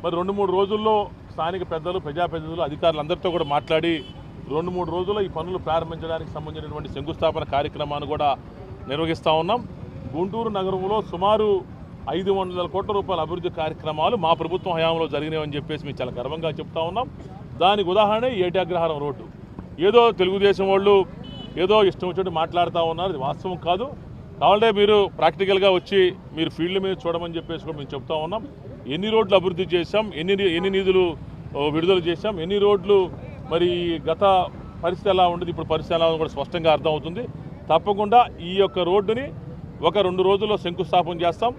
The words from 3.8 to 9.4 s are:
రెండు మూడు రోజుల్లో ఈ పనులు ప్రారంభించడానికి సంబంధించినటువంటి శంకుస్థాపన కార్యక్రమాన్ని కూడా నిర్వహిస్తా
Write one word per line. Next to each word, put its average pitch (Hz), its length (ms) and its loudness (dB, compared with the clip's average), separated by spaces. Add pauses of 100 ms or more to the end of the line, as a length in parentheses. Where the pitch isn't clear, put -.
రెండు 175 220 -2
మూడు 175 200 -2
రోజుల్లో 196 320 0
ఈ - 80 -6
పనులు 170 320 -4
ప్రారంభించడానికి 160 680 -4
సంబంధించినటువంటి 151 600 -10
శంకుస్థాపన 156 480 -2 (100)
కార్యక్రమాన్ని 147 600 -4
కూడా 147 160 2 (600)
నిర్వహిస్తా 160 420 0 (100)